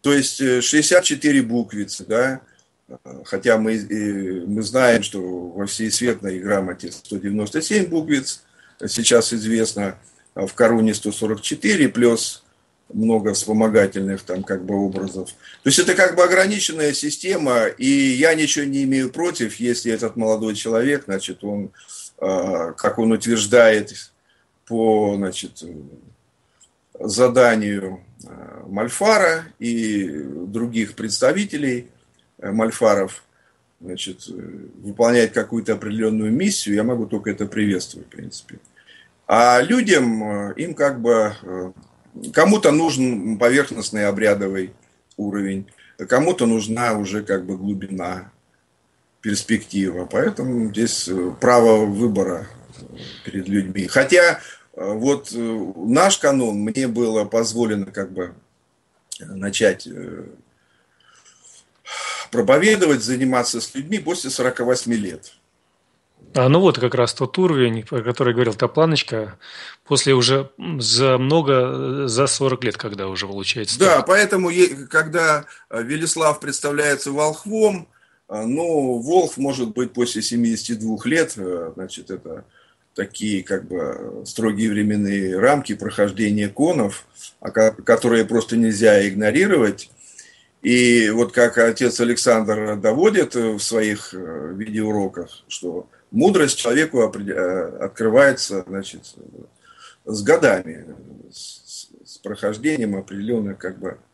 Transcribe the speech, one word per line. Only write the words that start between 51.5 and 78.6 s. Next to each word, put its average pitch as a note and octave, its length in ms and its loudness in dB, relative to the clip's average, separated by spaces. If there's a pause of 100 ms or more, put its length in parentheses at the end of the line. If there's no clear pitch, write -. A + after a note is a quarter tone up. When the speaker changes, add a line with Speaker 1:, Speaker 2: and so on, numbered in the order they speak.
Speaker 1:
выбора G2 640 -2 (760)
перед F#2+ 240 -8
людьми. F#2+ 400 -2
Хотя E3+ 520 2 (440)
вот, A2+ 500 -2
э, A2+ 420 -6
наш C3+ 420 2
канон, A#2+ 400 0
мне A2 300 -2
было A2 380 0
позволено A2 600 -2
как F#2+ 260 -10
бы F2+ 220 -10 (840)
начать, G2 680 -2
э, F2 380 -14 (2000)
проповедовать, D3 720 4
заниматься B2 580 0
с - 140 -12
людьми E3 240 -6
после D#3+ 300 -6
сорока B2+ 340 -2
восьми A#2+ 320 0
лет. F#2 380 -8 (1000)
Speaker 2:
А, B2+ 140 2
ну D3+ 140 6
вот E3 180 4
как B2 160 0
раз A#2+ 180 2
тот - 240 -4
уровень, B2+ 460 2
про B2 180 -6
который B2 320 0
говорил A#2 200 2
Топланочка, A2+ 840 0 (480)
после C#3 280 2
уже, C3 440 2
м, D#3+ 220 -6
за B2 380 2
много, C3+ 880 0
э, - 20 -4
за B2 200 2
сорок C3 360 0
лет, A2 140 -4
когда G2 320 -8
уже G2 180 -8
получается. G2+ 500 -6
Speaker 1:
Да, F3 200 6
Speaker 2:
Так. - 100 0
Speaker 1:
поэтому F#3+ 420 2
е-, E3+ 380 2
когда, D#3 580 0 (240)
э, A#2 140 -6
Велислав D#3 560 0
представляется C#3+ 720 -4
волхвом, F3+ 800 -2 (400)
э, G#2+ 160 -8
ну, C#3 540 -2